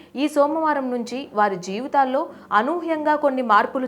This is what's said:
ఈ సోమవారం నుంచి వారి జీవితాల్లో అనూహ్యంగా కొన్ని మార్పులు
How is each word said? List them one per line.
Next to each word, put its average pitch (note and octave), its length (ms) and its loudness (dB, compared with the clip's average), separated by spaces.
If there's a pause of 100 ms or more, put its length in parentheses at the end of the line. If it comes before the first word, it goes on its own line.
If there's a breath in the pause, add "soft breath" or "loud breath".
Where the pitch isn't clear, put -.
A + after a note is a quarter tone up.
(160 loud breath)
ఈ C4+ 120 0
సోమవారం D4 680 0
నుంచి A#3+ 380 -8
వారి G#3 220 2 (120)
జీవితాల్లో C4 640 0 (300 loud breath)
అనూహ్యంగా D4+ 560 0
కొన్ని C#4 260 0 (120)
మార్పులు B3+ 340 2